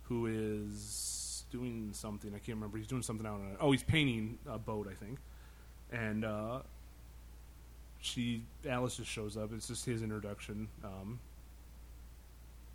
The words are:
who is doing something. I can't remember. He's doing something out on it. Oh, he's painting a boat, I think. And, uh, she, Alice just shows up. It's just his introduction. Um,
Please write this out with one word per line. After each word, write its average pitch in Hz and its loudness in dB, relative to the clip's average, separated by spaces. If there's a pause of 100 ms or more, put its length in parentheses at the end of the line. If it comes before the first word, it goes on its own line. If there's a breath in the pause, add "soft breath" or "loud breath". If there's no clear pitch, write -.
who 117 4
is 104 0
doing 113 0
something. 104 -2
I 101 -2
can't 113 -2
remember. 107 0
He's 107 -2
doing 127 2
something 110 0
out 104 0
on 98 -2
it. 98 -4
Oh, 147 10
he's 131 10
painting 120 6
a 113 -2
boat, 107 0
I 92 -6
think. 101 -6 (720 soft breath)
And, 110 4
uh, 110 0 (1400)
she, 120 2 (240)
Alice 123 4
just 113 -4
shows 107 0
up. 107 0
It's 110 -4
just 117 -2
his 117 4
introduction. 107 -2 (140)
Um, 101 -4 (1600)